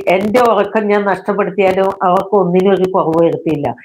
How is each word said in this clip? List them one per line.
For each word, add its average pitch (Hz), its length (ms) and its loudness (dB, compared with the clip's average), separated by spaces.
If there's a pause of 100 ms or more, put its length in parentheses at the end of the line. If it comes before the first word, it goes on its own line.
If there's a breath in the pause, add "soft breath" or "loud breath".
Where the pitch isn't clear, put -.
എൻ്റെ 202 320 2
ഉറക്കം 214 480 0
ഞാൻ 208 160 0
നഷ്ടപ്പെടുത്തിയാലും 190 840 -2 (120)
അവർക്ക് 190 320 0
ഒന്നിനും 185 400 2
ഒരു 180 160 0
കുറവ് 165 340 0
വരുത്തിയില്ല. 151 500 -2 (100)